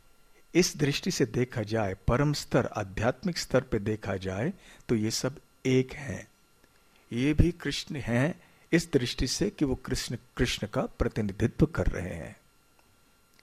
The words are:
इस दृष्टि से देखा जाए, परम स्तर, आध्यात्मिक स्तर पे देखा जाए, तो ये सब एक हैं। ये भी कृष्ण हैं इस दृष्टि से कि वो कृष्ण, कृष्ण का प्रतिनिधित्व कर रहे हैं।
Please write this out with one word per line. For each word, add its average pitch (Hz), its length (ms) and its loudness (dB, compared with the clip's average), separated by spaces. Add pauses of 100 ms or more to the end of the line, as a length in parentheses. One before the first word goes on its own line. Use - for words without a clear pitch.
(540)
इस 175 220 4
दृष्टि 143 340 0
से 147 160 2
देखा 120 360 -2
जाए, 104 340 -2 (120)
परम 143 240 4
स्तर, - 340 0
आध्यात्मिक 107 720 -2
स्तर - 220 2
पे 120 180 -2
देखा 104 380 -4
जाए, 95 360 -4 (360)
तो 127 60 4
ये 107 160 2
सब 127 300 -4 (260)
एक 131 260 4
हैं। 107 360 -10 (840)
ये 135 220 0
भी 165 180 6
कृष्ण 151 440 -6
हैं 123 460 0 (300)
इस 165 200 4
दृष्टि 123 340 2
से 170 240 0
कि - 140 -2
वो 127 100 0
कृष्ण, 123 420 -6 (200)
कृष्ण - 300 0
का 131 160 -2
प्रतिनिधित्व 113 840 0
कर - 200 0
रहे 90 280 -2
हैं। - 220 -10 (1080)